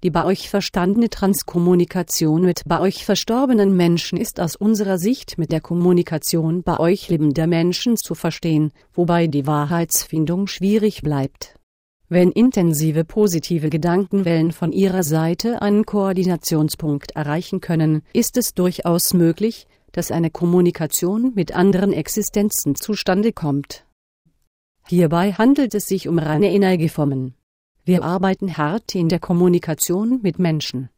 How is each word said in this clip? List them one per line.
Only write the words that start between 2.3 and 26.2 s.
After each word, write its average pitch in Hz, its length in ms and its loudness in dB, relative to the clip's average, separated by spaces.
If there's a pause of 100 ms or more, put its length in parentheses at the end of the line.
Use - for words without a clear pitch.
mit 175 240 0
bei 165 140 0
euch 185 260 -2
verstorbenen 220 680 2
Menschen 175 420 2
ist - 220 -6
aus 175 160 -2
unserer 202 420 0
Sicht 208 400 -4
mit 160 140 -4
der 160 100 -2
Kommunikation 170 1000 0
bei - 160 -2
euch 170 300 0
lebender 156 360 0
Menschen 175 500 0
zu - 200 -6
verstehen, 156 560 0 (220)
wobei 170 340 2
die 143 180 -2
Wahrheitsfindung 160 1000 -2
schwierig 202 560 0
bleibt. - 560 -6 (520)
Wenn 180 200 4
intensive 165 720 2
positive 170 640 0
Gedankenwellen 170 840 0
von 160 200 -4
ihrer 190 320 0
Seite 165 580 -2
einen 208 240 2
Koordinationspunkt 175 1300 -2
erreichen 156 500 -6
können, 156 400 0 (120)
ist 226 220 0
es - 200 -2
durchaus 175 580 0
möglich, 175 540 0 (240)
dass - 180 -6
eine 165 220 0
Kommunikation 175 1040 0
mit 185 160 -2
anderen 190 420 2
Existenzen 202 800 -2
zustande 208 580 0
kommt. 143 540 -6 (1000)
Hierbei 175 460 2
handelt 254 420 2
es 202 100 -4
sich 190 220 -4
um 170 100 0
reine 160 340 2